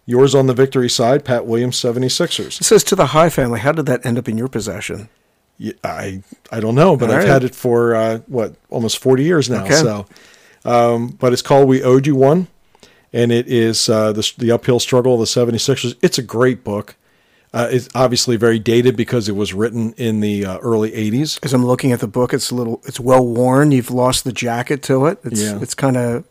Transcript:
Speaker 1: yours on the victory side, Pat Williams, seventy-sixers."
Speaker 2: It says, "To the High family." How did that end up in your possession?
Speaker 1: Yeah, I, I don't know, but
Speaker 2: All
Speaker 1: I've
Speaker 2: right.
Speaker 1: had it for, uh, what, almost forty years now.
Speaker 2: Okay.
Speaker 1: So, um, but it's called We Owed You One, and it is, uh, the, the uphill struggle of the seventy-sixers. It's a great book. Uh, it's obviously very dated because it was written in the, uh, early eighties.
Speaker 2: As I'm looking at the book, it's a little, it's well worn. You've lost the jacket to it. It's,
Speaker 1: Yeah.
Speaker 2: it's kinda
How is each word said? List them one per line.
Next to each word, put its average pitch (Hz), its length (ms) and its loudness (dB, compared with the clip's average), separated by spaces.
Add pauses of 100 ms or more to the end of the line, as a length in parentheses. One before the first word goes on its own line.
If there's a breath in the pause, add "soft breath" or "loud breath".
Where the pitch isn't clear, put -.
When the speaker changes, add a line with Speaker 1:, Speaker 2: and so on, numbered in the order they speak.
Speaker 1:
yours 131 300 4
on 135 100 4
the 131 80 2
victory 131 340 2
side, 123 360 0
Pat 120 220 -2
Williams, 120 300 -2
seventy-sixers." 127 840 -4
Speaker 2:
It - 40 -6
says, 214 200 4
"To - 100 -2
the 180 120 2
High 156 220 4
family." 120 300 -2
How 135 140 0
did 156 140 -2
that 123 200 -2
end 120 120 -2
up 123 100 -8
in 110 100 -4
your 127 100 -4
possession? 101 600 -8 (500)
Speaker 1:
Yeah, 107 140 -10 (100)
I, 95 400 -8 (300)
I 117 80 -6
don't 110 160 -2
know, 165 200 4
but 120 140 0
Speaker 2:
All 131 60 2
Speaker 1:
I've 175 80 2
Speaker 2:
right. 190 80 4
Speaker 1:
had 131 100 4
it 127 100 -4
for, 117 440 0
uh, 113 220 0 (100)
what, 107 260 -4 (160)
almost 113 280 -4
forty 131 260 2
years 151 260 0
now. 104 140 -4
Speaker 2:
Okay. 107 100 0
Speaker 1:
So, 110 320 0 (580 soft breath)
um, 120 440 2
but 127 240 -2
it's 123 100 -2
called 139 260 4
We 131 140 2
Owed 131 240 4
You 151 80 0
One, 147 320 4 (640 soft breath)
and 117 200 2
it 123 160 0
is, 113 400 0
uh, 110 240 2
the, 104 260 -4
the 113 140 0
uphill 120 260 2
struggle 123 360 2
of 113 60 2
the 110 60 -2
seventy-sixers. 120 720 -2
It's 180 160 0
a 135 60 -4
great 120 400 0
book. 107 320 -8 (580)
Uh, 117 200 -2
it's 123 200 -2
obviously 123 440 0
very 113 240 2
dated 120 340 2
because 110 340 -2
it 104 60 -4
was 98 180 -4
written 113 420 -4
in 110 260 -2
the, 104 240 -2
uh, 92 140 -8
early 110 360 -2
eighties. 113 480 -4
Speaker 2:
As 123 100 -4
I'm 123 140 2
looking 127 240 0
at 120 80 0
the 127 80 -6
book, 123 260 -2
it's 135 200 -4
a - 20 -6
little, 117 300 -4
it's - 160 -14
well 127 260 4
worn. 127 460 2
You've 123 180 0
lost 123 320 0
the 127 100 -6
jacket 123 520 -4
to 135 220 0
it. 185 180 -2
It's, 113 180 -4
Speaker 1:
Yeah. 104 180 -4
Speaker 2:
it's 120 140 -10
kinda 123 560 -2